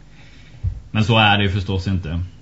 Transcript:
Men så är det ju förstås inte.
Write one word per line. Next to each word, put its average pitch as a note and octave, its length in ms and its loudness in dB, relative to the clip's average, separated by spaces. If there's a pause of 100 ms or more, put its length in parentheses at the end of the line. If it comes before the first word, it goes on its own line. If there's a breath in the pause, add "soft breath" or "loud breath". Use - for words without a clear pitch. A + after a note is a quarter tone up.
(920 loud breath)
Men G#2+ 120 0
så A2+ 140 2
är G#2 200 6
det G2+ 60 2
ju G2 60 2
förstås F#2+ 380 -4
inte. E2+ 320 -2 (220)